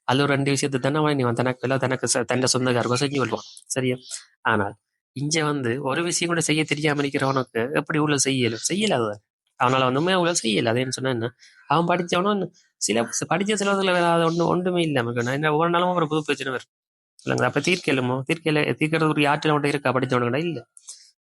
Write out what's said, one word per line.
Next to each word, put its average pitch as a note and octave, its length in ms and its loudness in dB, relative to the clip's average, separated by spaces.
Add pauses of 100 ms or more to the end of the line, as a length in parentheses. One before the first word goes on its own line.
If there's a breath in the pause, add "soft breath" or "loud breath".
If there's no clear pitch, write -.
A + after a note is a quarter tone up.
அதுல B2+ 180 2
ஒரு C#3+ 120 2
ரெண்டு C#3 160 0
விஷயத்தை C#3 300 0
தானே C#3 180 0
அவன், D3+ 180 2
நீ B2 160 2
தனக்கு B2 300 0
இல்ல, C3 160 0
தனக்கு B2+ 360 -2
ச-, B2 100 0
தன்னை B2+ 220 0
சொந்தக்காரங்க B2 600 0
செஞ்சு C#3 120 -4
கொள்வான். A2+ 280 -2 (200)
சரியா? B2+ 300 -2 (440 loud breath)
ஆனால் A2 340 0 (420)
இங்க D3+ 280 -2
வந்து C#3 380 -2
ஒரு C#3+ 200 -2
விஷயம் E3+ 300 -2
கூட E3+ 80 0
செய்ய D#3 240 0
தெரியாம D3 380 0
இருக்கிறவனுக்கு C3+ 720 -2
எப்படி D#3 240 -2
ஊழல் D3 260 0
செய்யலும்? B2 440 0
செய்யல. G3 240 0
அது A2 280 -2 (400)
அவனால C3 240 2
வந்து B2+ 140 2
உண்மையா F3+ 220 2
ஊழல் E3+ 220 0
செய்யல. E3+ 280 0
அதேன்னு B2+ 180 0
சொன்னா C3 220 -4
என்ன, A#2+ 240 -4 (320 loud breath)
அவன் D#3+ 200 2
படிச்சவனும் F3+ 640 0 (260 soft breath)
சில - 260 -2
படிச்ச E3 520 -2
சிலவத்துல G3 380 0
வேற F3 200 2
அது E3+ 180 2
ஒண்ணு, E3+ 160 0
ஒன்றுமே F3 360 0
இல்ல D3 180 0
நமக்கு. A#2+ 220 -2
நான் B2 120 -2
என்ன D3+ 160 0
ஒவ்வொரு D#3+ 200 2
நாளும் F3 180 2
ஒரு F3 200 0
புது D#3 160 0
பிரச்சனை C3+ 280 -4
வரும். - 200 -8 (460)
இல்லைங்களா? B2 280 0
அப்ப B2 140 0
தீர்க்கலுமோ, C#3 640 0
தீர்க்கல, D#3 380 0 (120)
தீர்க்கறது D#3 340 0
ஒரு D3 200 2
ஆற்றல் D3+ 240 2
அவன்கிட்ட D3 140 2
இருக்கா C#3 260 0
படிச்சவனுக்கிட்ட? B2+ 440 0
இல்ல. D#3 320 -6 (560 loud breath)